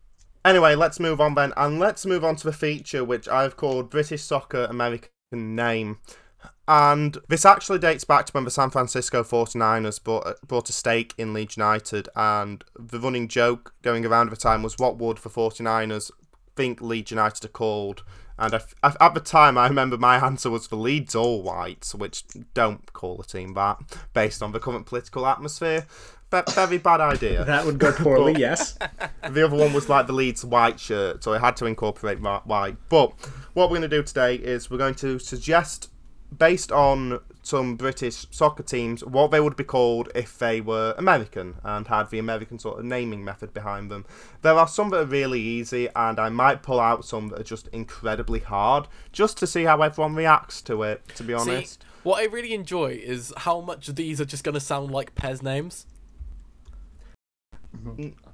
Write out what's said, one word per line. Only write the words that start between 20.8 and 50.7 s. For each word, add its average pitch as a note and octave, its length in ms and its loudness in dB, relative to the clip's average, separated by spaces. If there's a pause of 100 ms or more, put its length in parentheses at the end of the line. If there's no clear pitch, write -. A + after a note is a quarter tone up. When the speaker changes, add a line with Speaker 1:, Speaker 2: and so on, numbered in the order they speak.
Speaker 1:
All A#2 280 2
Whites," F2+ 520 -8
which G2+ 300 -10 (280)
don't A2 400 -2
call F2+ 280 -10
a - 40 -14
team F#2+ 300 -12
that, G2+ 240 0 (340)
based G#2+ 300 0
on G#2 100 -6
the A2+ 60 -6
current A#2 280 -8
political B2 400 -8
atmosphere. D3+ 600 -2 (440)
Be-, F#3 100 2 (120)
very F3+ 260 2
bad E3+ 220 4
idea. A#2 440 2
Speaker 2:
That D3 200 2
would D3 140 0
go D3 140 6
poorly, D3 400 6
Speaker 1:
But D3+ 80 2
Speaker 2:
yes. C#3 360 0 (540)
Speaker 1:
the D3 140 4
other D3 120 2
one D3 160 6
was, C#3+ 160 0
like, C3+ 200 6
the C3 60 -4
Leeds C3 300 -2
white A#2+ 360 4
shirt, G2 420 -2
so A2 120 -2
I A2 40 0
had A#2+ 200 4
to A#2+ 80 -4
incorporate G#2+ 540 -4
whi-, G2+ 240 -4
white. G2+ 320 -2 (120)
But D3 240 6 (400)
what F3+ 180 4
we're E3+ 60 0
gonna E3 100 -2
do D3+ 160 2
today B2+ 320 0
is A#2+ 340 -6
we're B2+ 100 -8
going C3+ 180 -2
to C3 240 -4
suggest, D#3 720 -2 (460)
based F3 360 2
on C3+ 480 2 (240)
some B2+ 320 -2
British B2+ 540 -6
soccer D3+ 320 0
teams, A#2 420 -6
what C#3 260 2
they D#3 80 4
would D3 160 2
be - 80 -8
called A#2+ 520 0
if - 240 -6
they A2+ 240 0
were A2 340 -2
American G#2+ 640 0
and G#2 260 -6
had G#2+ 200 0
the A2 100 -6
American A2 400 -6
sort A2 200 -10
of A2+ 80 -10
naming A#2+ 360 -6
method G2+ 300 -12
behind G#2 380 -10
them. G2+ 160 -12 (340)
There D#3+ 140 4
are E3 120 6
some G#3 240 -2
that F#3 100 0
are D#3 40 0
really C3 360 -2
easy, A#2 540 -4
and A2+ 240 0
I A2 120 0
might C3 320 2
pull B2+ 180 0
out A#2 240 2
some G#2+ 240 -8
that G#2 120 -10
are A2 40 -8
just - 240 -14
incredibly A2+ 720 -6
hard, A2 480 0 (240)
just - 260 0
to F#3 80 -2
see E3+ 180 -2
how D3+ 180 6
everyone D3+ 320 0
reacts D#3 480 2
to A2 220 -4